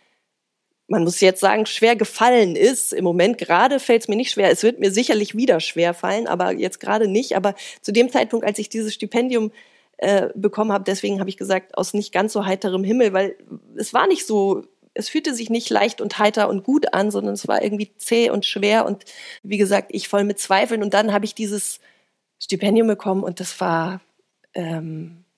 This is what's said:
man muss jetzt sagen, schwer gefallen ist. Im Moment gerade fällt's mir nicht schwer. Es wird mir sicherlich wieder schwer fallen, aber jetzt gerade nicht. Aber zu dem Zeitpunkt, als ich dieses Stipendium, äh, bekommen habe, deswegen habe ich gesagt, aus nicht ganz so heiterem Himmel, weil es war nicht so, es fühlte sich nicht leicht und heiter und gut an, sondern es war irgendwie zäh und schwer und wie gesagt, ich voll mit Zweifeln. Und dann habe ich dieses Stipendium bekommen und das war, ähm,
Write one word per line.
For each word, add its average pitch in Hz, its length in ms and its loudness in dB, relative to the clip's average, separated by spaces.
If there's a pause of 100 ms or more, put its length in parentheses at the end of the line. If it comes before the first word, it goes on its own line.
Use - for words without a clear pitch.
(880)
man 180 140 2
muss 170 160 -2
jetzt 185 220 0
sagen, 214 240 2
schwer 233 320 2
gefallen 220 580 2
ist. - 380 2
Im 185 100 -2
Moment 180 340 2
gerade 254 420 2
fällt's 233 280 2
mir 202 80 0
nicht 247 160 -2
schwer. 190 200 4
Es - 120 0
wird 240 160 2
mir 196 120 2
sicherlich 214 440 0
wieder 226 240 2
schwer 170 340 0
fallen, 196 340 -4
aber 185 260 0
jetzt - 260 -4
gerade 214 300 0
nicht. 226 260 0
Aber 196 200 0 (260)
zu 208 100 -6
dem 240 180 4
Zeitpunkt, 233 360 0
als 208 120 -6
ich 214 120 -8
dieses 214 240 -6
Stipendium, 233 580 -2 (460)
äh, 196 380 2
bekommen 208 360 0
habe, 196 140 0
deswegen 196 340 -2
habe 190 100 -4
ich - 80 -8
gesagt, 190 400 -4
aus - 160 -2
nicht 202 200 -4
ganz 202 180 0
so 196 140 -2
heiterem 190 380 -2
Himmel, 220 300 2
weil 190 220 0 (400)
es - 200 -6
war - 120 4
nicht - 200 0
so, 196 360 0 (300)
es - 160 -8
fühlte 302 240 -2
sich 226 160 -6
nicht 233 220 -2
leicht 214 300 0
und 208 180 -6
heiter 214 300 2
und 190 140 -2
gut 294 300 2
an, 202 180 2
sondern 202 220 -2
es - 140 -8
war - 160 0
irgendwie 208 340 -4
zäh 233 320 2
und 202 160 -2
schwer 208 400 0
und - 180 -6 (400)
wie 202 140 -4
gesagt, 196 340 2
ich - 160 -8
voll 202 160 0
mit 208 160 -2
Zweifeln. 220 440 0
Und 208 100 -2
dann 214 200 2
habe 208 120 0
ich - 100 -8
dieses 208 440 -6 (600)
Stipendium 202 480 2
bekommen 196 360 -2
und 175 160 -6
das - 200 -10
war, 175 400 -2 (540)
ähm, 165 720 -8 (120)